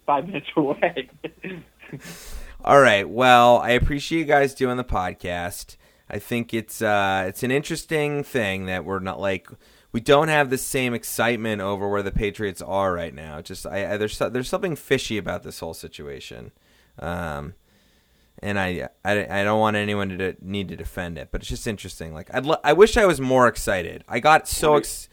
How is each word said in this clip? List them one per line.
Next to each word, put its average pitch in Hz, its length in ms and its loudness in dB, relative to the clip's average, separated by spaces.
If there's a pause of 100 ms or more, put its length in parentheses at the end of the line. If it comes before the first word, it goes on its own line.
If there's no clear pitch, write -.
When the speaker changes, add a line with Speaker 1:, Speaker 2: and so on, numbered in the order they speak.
Speaker 1:
five 143 200 0
<laughs> - 20 -12
minutes 185 280 -8
away. 147 540 -2 (1500)
Speaker 2:
All 139 160 8
right. 104 300 6
Well, 120 480 8
I 113 140 2
appreciate 143 480 0
you 160 60 -2
guys 143 280 4
doing 123 240 -2
the 123 60 -4
podcast. 90 920 -6 (320)
I 104 100 -6
think 117 340 -4
it's, 113 280 -6
uh, 98 460 2
it's 95 160 -6
an 123 80 -2
interesting 147 720 -2
thing 98 440 -2
that 92 180 -4
we're 95 140 -4
not, 95 200 -6
like, 95 300 -4 (420)
we 120 80 -4
don't 143 280 6
have 147 220 2
the 127 80 0
same 123 360 -2
excitement 113 680 -2
over 98 280 -2
where 101 140 0
the 98 80 -4
Patriots 101 500 -2
are 95 320 0
right 85 200 -6
now. 78 280 -12
Just, - 240 -14
I, 95 280 -4
I, 104 40 -2
there's 107 180 -2
so-, 104 140 -4
there's 127 200 -4
something 185 260 -2
fishy 123 420 -2
about 90 260 -6
this - 160 -14
whole 82 140 -10
situation. 65 800 -14 (480)
Um, 82 560 -8 (880)
and 101 160 -4
I, 90 300 -4 (140)
I, 101 380 0
I - 20 0
don't 107 160 2
want 107 160 2
anyone 104 340 -2
to 92 80 -6 (160)
de-, - 80 -16
need 95 280 -6
to 87 60 -10
defend 85 420 -10
it, 67 140 -14
but 98 100 -6
it's - 80 -14
just 123 180 -8
interesting. 90 460 -10
Like, 78 200 -14
I'd 131 120 -2
lo-, 156 180 2
I 147 100 6
wish 208 240 8
I 220 80 6
was 160 140 4
more 127 280 6
excited. 90 600 -2
I 123 120 -4
got 151 280 6
so 151 260 2
Speaker 3:
Right. 147 60 6
Speaker 2:
ex-, - 340 -8